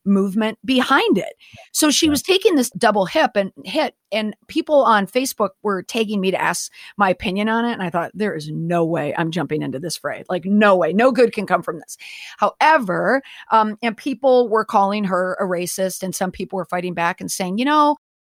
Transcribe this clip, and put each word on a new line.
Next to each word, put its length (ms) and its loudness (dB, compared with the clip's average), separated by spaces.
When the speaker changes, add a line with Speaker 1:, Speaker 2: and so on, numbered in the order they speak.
Speaker 1:
movement 640 0
behind 520 2
it. 160 -6
So 180 2
she 160 2
Speaker 2:
Yeah. 40 2
Speaker 1:
was 120 -2
taking 320 2
this 160 0
double 340 2
hip 300 0
and 160 -2
hit, 280 -2
and 240 -4
people 360 2
on 220 4
Facebook 440 -2
were 220 -2
tagging 380 -4
me 100 0
to 100 0
ask 300 -2
my 120 2
opinion 400 -2
on 160 0
it. 80 -2
And 100 -6
I 80 -4
thought, 240 -4
"There 180 -2
is 160 -10
no 360 -2
way 300 -2
I'm 140 -2
jumping 320 -2
into 180 -6
this 180 -8
fray. 300 -8
Like, 180 -4
no 300 6
way, 180 2
no 180 4
good 220 4
can 120 -6
come 160 0
from 160 -8
this." 200 -18
However, 840 2
um, 320 2
and 120 -2
people 520 2
were 180 0
calling 380 0
her 360 -2
a 40 -2
racist, 580 -4
and 140 -6
some 160 -4
people 260 -8
were 80 -4
fighting 300 -6
back 260 -4
and 80 -10
saying, 300 -4
"You 60 -2
know, 320 2